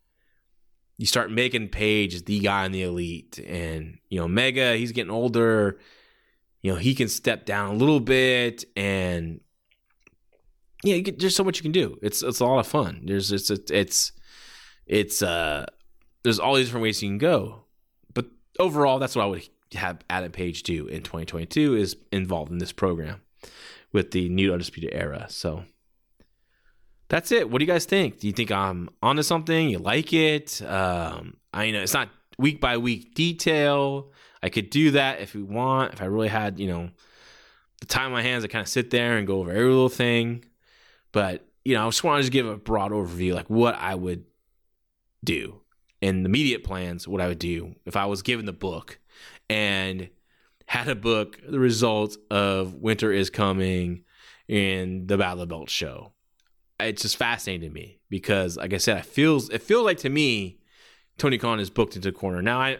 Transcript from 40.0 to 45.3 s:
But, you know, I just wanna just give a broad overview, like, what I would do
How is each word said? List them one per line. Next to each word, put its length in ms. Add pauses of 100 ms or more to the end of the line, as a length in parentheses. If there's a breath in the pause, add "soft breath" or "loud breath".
But, 360 (160)
you 120
know, 100
I 40
just 140
wanna 180
just 100
give 160
a 100
broad 340
overview, 440
like, 140
what 260
I 200
would 300 (960)
do 380 (400)